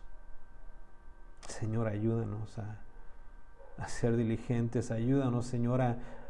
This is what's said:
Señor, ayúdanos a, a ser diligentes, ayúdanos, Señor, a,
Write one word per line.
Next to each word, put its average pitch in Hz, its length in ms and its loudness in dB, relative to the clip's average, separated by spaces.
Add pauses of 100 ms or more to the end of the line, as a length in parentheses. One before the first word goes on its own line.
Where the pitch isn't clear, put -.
(1500)
Señor, 113 400 0
ayúdanos 110 720 0
a, 104 200 -6 (960)
a - 120 -4
ser 117 280 4
diligentes, 117 760 2
ayúdanos, 120 560 4
Señor, 123 360 4
a, 120 160 4 (320)